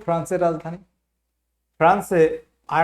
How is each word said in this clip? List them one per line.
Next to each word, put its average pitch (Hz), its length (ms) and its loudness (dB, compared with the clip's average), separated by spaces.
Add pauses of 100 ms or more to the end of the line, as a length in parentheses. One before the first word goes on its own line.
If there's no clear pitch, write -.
ফ্রান্সের 170 380 -4
রাজধানী। 170 380 -4 (1000)
ফ্রান্সে 185 440 2 (460)
আর 156 160 0